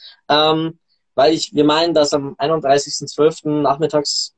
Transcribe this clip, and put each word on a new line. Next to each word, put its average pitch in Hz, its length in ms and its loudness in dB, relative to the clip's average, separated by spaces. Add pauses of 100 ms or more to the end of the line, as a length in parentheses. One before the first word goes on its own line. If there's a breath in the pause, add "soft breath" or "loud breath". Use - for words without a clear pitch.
(280 loud breath)
ähm, 160 500 0 (380)
weil 147 180 4
ich, - 220 -6
wir 147 80 4
meinen, 160 300 2
dass 151 200 2
am 139 240 -4
einunddreißigsten 143 720 -2
zwölften 151 540 0
nachmittags 147 760 -2